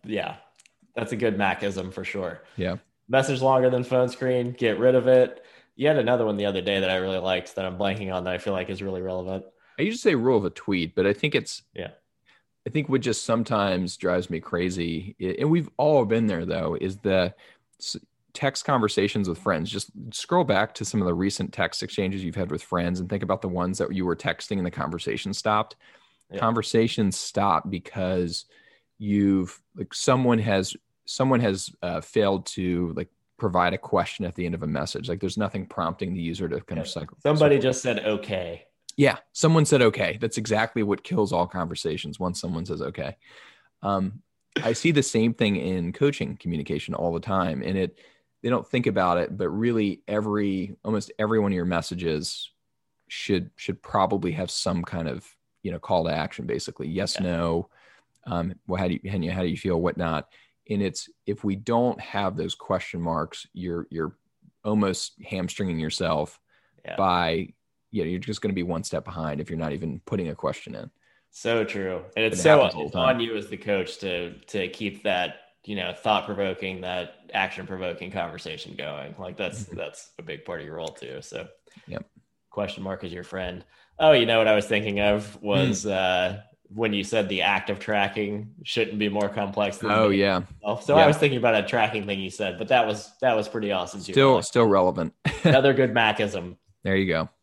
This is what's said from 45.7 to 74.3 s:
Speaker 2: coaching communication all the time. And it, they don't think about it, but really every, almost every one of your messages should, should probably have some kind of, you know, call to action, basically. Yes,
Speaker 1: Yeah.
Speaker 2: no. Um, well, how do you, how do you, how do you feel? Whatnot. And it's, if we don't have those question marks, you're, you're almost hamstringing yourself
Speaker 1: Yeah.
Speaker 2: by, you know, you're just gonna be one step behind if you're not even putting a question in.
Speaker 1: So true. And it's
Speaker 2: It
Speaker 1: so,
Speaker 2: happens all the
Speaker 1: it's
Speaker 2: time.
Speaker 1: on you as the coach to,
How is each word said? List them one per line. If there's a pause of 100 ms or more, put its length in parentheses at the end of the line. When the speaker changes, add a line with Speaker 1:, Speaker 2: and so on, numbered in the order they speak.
Speaker 2:
coaching
communication
all
the
time.
And
it, (460)
they
don't
think
about
it,
but
really
every,
almost
every
one
of
your
messages (560)
should,
should
probably
have
some
kind
of, (380)
you
know,
call
to
action,
basically.
Yes,
Speaker 1:
Yeah.
Speaker 2:
no. (560)
Um, (120)
well,
how
do
you,
how
do
you,
how
do
you
feel?
Whatnot. (400)
And
it's, (160)
if
we
don't
have
those
question
marks,
you're,
you're (480)
almost (100)
hamstringing
yourself (460)
Speaker 1:
Yeah.
Speaker 2:
by, (380)
you
know,
you're
just
gonna
be
one
step
behind
if
you're
not
even
putting
a
question
in. (420)
Speaker 1:
So
true. (120)
And
it's
Speaker 2:
It
Speaker 1:
so,
Speaker 2:
happens
all
the
Speaker 1:
it's
Speaker 2:
time.
Speaker 1:
on
you
as
the
coach
to, (140)